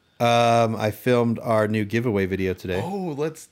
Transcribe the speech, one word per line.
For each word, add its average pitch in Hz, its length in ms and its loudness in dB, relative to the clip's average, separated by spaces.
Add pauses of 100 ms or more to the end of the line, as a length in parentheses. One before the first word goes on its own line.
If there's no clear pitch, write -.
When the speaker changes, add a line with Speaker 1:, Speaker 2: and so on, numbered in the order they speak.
(200)
Speaker 1:
Um, 117 560 4
I 107 140 0
filmed 117 500 0
our 110 280 2
new 110 160 0
giveaway 107 420 0
video 92 280 -2
today. 92 280 -4
Speaker 2:
Oh, 180 340 -6
let's, 156 360 -8